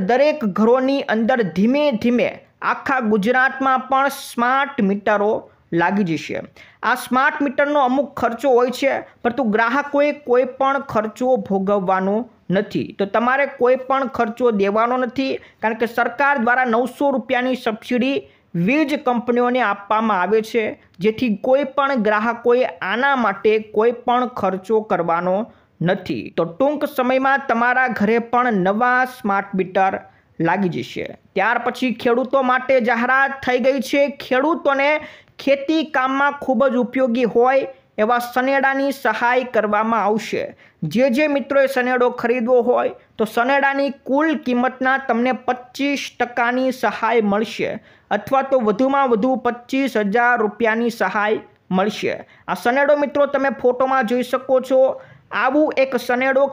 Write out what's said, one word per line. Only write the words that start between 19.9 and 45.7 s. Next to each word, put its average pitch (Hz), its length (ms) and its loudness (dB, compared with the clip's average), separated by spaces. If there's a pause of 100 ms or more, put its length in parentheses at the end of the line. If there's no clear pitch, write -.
આવે 214 180 2 (100)
છે, 226 140 0 (400)
જેથી 220 260 0 (160)
કોઈ 269 180 4 (120)
પણ 269 300 0
ગ્રાહકોએ 233 560 2 (280)
આના 269 240 2 (100)
માટે 208 280 2 (240)
કોઈ 233 280 2
પણ 247 240 0 (120)
ખર્ચો 190 500 -2
કરવાનો 175 460 0 (440)
નથી. 160 440 -2 (120)
તો 165 80 0
ટૂંક 277 420 -2 (100)
સમયમાં 269 520 0
તમારા 247 400 2 (120)
ઘરે 226 200 2 (120)
પણ 240 340 2
નવા 247 340 2 (160)
સ્માર્ટ 196 420 -4
મીટર 190 340 0 (460)
લાગી 170 380 0
જશે. - 300 -8 (280)
ત્યાર 220 300 2
પછી 254 280 -2 (100)
ખેડૂતો 254 400 0
માટે 254 460 2
જાહેરાત 262 560 0
થઈ 254 220 2
ગઈ 269 140 2 (100)
છે. 285 120 2 (200)
ખેડૂતોને 277 680 0 (520)
ખેતી 277 420 0 (100)
કામમાં 269 480 0
ખૂબ 247 180 0 (120)
જ 240 60 0
ઉપયોગી 247 560 0
હોય 254 340 2 (340)
એવા 240 220 2
સનેડાની 269 720 -2
સહાય 247 560 0
કરવામાં 214 540 0
આવશે. 214 340 -2 (500)
જે 254 240 2
જે 302 120 2
મિત્રોએ 277 400 0
સનેડો 247 400 0 (120)
ખરીદવો 240 380 2 (100)
હોય 240 260 0 (220)
તો 214 100 -2
સનેડાની 277 640 0 (180)
કુલ 294 180 2 (180)
કિંમતના 254 520 0 (100)
તમને 240 240 0 (140)
પચીસ 262 580 -4 (140)